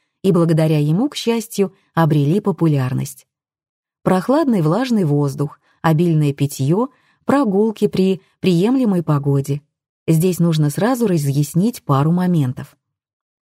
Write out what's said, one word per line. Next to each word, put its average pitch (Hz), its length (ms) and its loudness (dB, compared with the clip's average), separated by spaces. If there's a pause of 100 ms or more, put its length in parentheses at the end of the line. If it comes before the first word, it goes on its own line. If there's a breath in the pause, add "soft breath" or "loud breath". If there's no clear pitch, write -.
(220)
и 190 100 0
благодаря 160 480 2
ему, 160 280 0
к - 80 -12
счастью, 220 580 -4 (200 soft breath)
обрели 156 480 2
популярность. 135 840 -2 (800)
Прохладный 226 580 0
влажный 208 440 0
воздух, 143 540 -2 (220)
обильное 156 520 0
питьё, 143 560 -2 (360 soft breath)
прогулки 214 600 0
при 190 340 0 (180 loud breath)
приемлемой 196 600 2
погоде. 139 600 -2 (460)
Здесь 170 320 2
нужно 160 300 2
сразу 233 380 -2
разъяснить 160 760 -2
пару 143 280 0
моментов. 170 640 -2 (760)